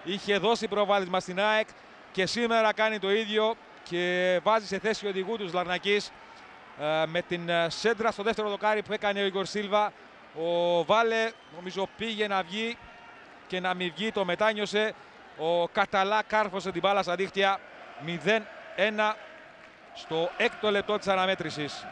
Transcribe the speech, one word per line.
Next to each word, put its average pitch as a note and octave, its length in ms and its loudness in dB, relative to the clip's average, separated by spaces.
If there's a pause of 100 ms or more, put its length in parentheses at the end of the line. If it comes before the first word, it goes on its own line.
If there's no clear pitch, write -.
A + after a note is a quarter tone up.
είχε G3 340 -2
δώσει G#3+ 300 0
προβάδισμα G3 520 0
στην F3+ 200 -6
αεκ G#3+ 280 2 (440)
και F#3+ 140 0
σήμερα A3+ 460 2
κάνει G#3+ 260 0
το F#3+ 120 0
ίδιο G#3+ 440 2 (280)
και F3+ 600 0
βάζει G#3+ 240 2
σε F#3+ 120 -4
θέση G3+ 280 -2
οδηγού F#3+ 300 -2
τους F#3+ 160 -6
Λαρνακής, F3+ 580 0 (720)
ε, D#3 260 2
με E3+ 160 -2
την, F3 260 -6
ε, E3+ 220 2
σέντρα A3+ 400 0
στο G3+ 120 -8
δεύτερο G#3+ 260 0
δοκάρι G#3 340 0
που G3 100 -6
έκανε G3+ 300 0
ο - 20 2
Ιγορ F#3+ 220 -2
Σίλβα. G#3 460 0 (420)
Ο E3+ 500 2
Βάλε, A3+ 460 4 (260)
νομίζω, F#3 400 -6
πήγε G#3+ 300 -2
να G3 160 0
βγει A3 340 -4 (720)
και F#3 140 -4
να F3+ 140 0
μην F3+ 220 -4
βγει, G#3+ 160 -2
το G3 120 0
μετάνιωσε. G#3 720 0 (440)
Ο E3+ 300 0
Καταλά G3+ 580 2
κάρφωσε F#3+ 460 0
την E3+ 80 -4
μπάλα G3 220 4
στα F3 120 -2
δίχτυα. G3 440 0 (460)
Μηδέν F3 420 0 (300)
ένα G#3+ 400 2 (760)
στο E3 420 -2
έκτο G#3+ 340 0
λεπτό G3+ 280 0
της G3 100 -4
αναμέτρησης. F#3 840 -2